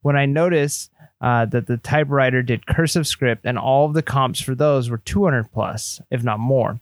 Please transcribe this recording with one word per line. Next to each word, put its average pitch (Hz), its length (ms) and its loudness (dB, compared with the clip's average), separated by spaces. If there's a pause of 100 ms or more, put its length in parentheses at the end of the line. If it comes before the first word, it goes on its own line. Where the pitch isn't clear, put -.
When 143 160 0
I 139 80 2
noticed, 151 640 0 (320)
uh, 120 240 2
that 117 220 -2
the 120 100 -2
typewriter 139 640 0
did 120 240 -2
cursive 165 400 0
script 120 400 -2
and 120 140 -2
all 135 260 2
of 151 80 -2
the 156 80 2
comps 131 400 -2
for 131 140 -4
those 135 340 2
were 117 80 -4
two 202 260 -2
hundred 135 300 0
plus, - 560 -6
if 120 140 -4
not 110 160 -2
more. 117 420 0